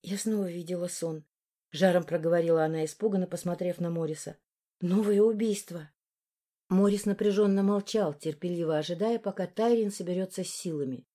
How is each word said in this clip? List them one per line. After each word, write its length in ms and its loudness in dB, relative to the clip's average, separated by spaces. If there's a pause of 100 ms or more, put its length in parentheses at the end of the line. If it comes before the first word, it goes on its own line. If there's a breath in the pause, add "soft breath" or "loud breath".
«Я 160 -6
снова 300 -2
видела 400 -6
сон», 360 -6 (480)
жаром 320 4
проговорила 600 2
она, 200 0
испуганно 420 0
посмотрев 540 -4
на 100 0
Мориса. 460 -6 (440)
«Новое 420 4
убийство». 680 0 (760)
Морис 380 4
напряженно 560 2
молчал, 500 0
терпеливо 680 -4
ожидая, 400 -2
пока 280 -4
Тайрин 440 2
соберется 540 -4
с 40 -8
силами. 560 -6 (100)